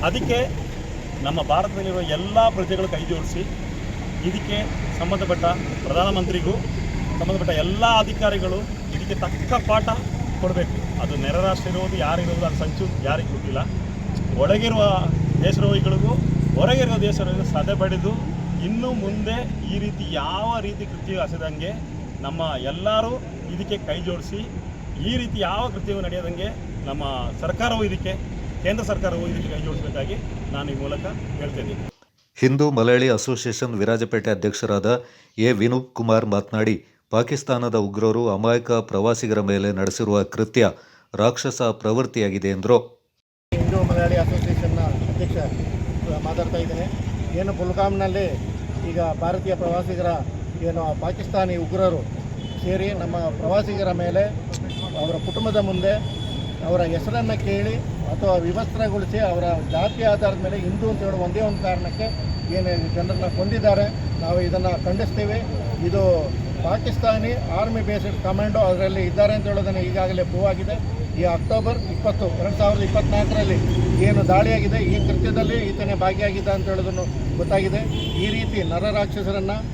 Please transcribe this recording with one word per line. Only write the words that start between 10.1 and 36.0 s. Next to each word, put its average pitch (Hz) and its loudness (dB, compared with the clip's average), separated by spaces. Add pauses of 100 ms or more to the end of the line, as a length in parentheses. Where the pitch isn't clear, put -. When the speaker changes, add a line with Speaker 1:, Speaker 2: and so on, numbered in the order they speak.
Speaker 1:
ಕೊಡಬೇಕು. 180 0
ಅದು - -2
ನೆರೆ - 0
ರಾಷ್ಟ್ರ 190 0
ಇರೋದು, 185 0
ಯಾರಿರೋದು, 170 0
ಅದು 156 0
ಸಂಚು - -2
ಯಾರಿಗೂ 156 0
ಗೊತ್ತಿಲ್ಲ. - -2 (800)
ಒಳಗಿರುವ 202 4 (360)
ದೇಶದ್ರೋಹಿಗಳಿಗೂ 196 4 (480)
ಹೊರಗಿರುವ 247 4
ದೇಶದ್ರೋಹಿಗಳು 196 0
ಸದೆ 160 0
ಬಡಿದು 185 0 (560)
ಇನ್ನು 233 -2
ಮುಂದೆ 208 -4
ಈ 190 -2
ರೀತಿ 175 -6
ಯಾವ 190 -2
ರೀತಿ 202 -6
ಕೃತ್ಯ 175 -8
ಎಸಗದಂಗೆ 160 -6 (260)
ನಮ್ಮ 165 -6 (160)
ಎಲ್ಲರೂ 214 -2 (320)
ಇದಕ್ಕೆ 196 -4
ಕೈ 165 -6
ಜೋಡಿಸಿ 175 -6 (720)
ಈ 247 0
ರೀತಿ 233 -4
ಯಾವ 202 0
ಕೃತ್ಯವೂ 196 -4
ನಡೆಯದಂಗೆ 175 -4 (380)
ನಮ್ಮ 139 -4 (380)
ಸರ್ಕಾರವು 214 0
ಇದಕ್ಕೆ, 190 -2 (500)
ಕೇಂದ್ರ 208 0
ಸರ್ಕಾರವು 180 -2
ಇದಕ್ಕೆ 175 -4
ಕೈ - -4
ಜೋಡಿಸಬೇಕಾಗಿ 143 -4 (380)
ನಾನು 143 -6
ಈ 139 -4
ಮೂಲಕ 139 -4 (380)
ಹೇಳ್ತೇನೆ. - -6 (480)
Speaker 2:
ಹಿಂದೂ 139 4
ಮಲಯಾಳಿ 123 6
ಅಸೋಸಿಯೇಷನ್ 120 -2
ವಿರಾಜಪೇಟೆ 110 0
ಅಧ್ಯಕ್ಷರಾದ 104 0 (340)
ಎ 113 4
ವಿನೂಪ್ 120 0
ಕುಮಾರ್ 113 4